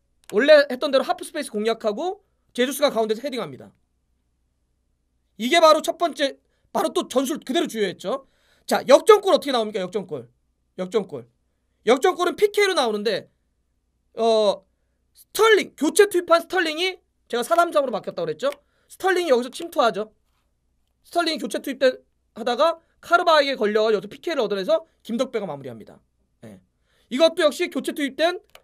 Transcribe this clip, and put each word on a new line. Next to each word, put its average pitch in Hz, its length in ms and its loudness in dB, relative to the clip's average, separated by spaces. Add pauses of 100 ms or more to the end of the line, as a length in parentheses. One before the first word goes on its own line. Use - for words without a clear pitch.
(340)
원래 285 360 6
했던 254 220 -4
대로 254 140 0
하프 349 180 -6
스페이스 - 280 -10
공략하고 226 680 -4 (320)
제주스가 262 360 0
가운데서 220 320 -2
헤딩합니다. 160 520 -10 (1600)
이게 254 240 4
바로 311 200 6
첫 - 160 -6
번째, 285 400 -4 (360)
바로 294 160 -2
또 - 180 -4
전술 277 320 -2
그대로 320 260 -4
주요했죠. 208 600 -6 (380)
자, - 220 -2
역전골 370 460 6
어떻게 277 200 -2
나옵니까? 220 260 -4
역전골. 180 500 -10 (480)
역전골. 185 520 -6 (560)
역전골은 330 500 2
피케이로 403 380 2
나오는데, 214 580 -2 (840)
어, 220 500 0 (480)
스털링, - 640 0
교체 349 320 4
투입한 349 320 2
스털링이, 349 580 -4 (300)
제가 233 140 -4
사 320 120 0
삼 339 160 2
삼으로 277 220 0
바뀌었다고 180 320 -8
그랬죠? 160 260 -4 (380)
스털링이 359 400 -2
여기서 247 200 2
침투하죠. 240 640 -4 (880)
스털링이 320 340 -2
교체 - 220 -8
투입된, 254 440 -2 (320)
하다가 262 440 0 (220)
카르바에게 311 540 2
걸려가지고 214 420 0
여기서 202 120 -8
피케이를 311 340 -6
얻어내서 202 420 -2 (180)
김덕배가 233 420 -4
마무리합니다. 127 560 -14 (420)
예. 208 160 -20 (500)
이것도 330 340 2
역시 311 260 0
교체 277 240 -6
투입된 302 480 -2 (220)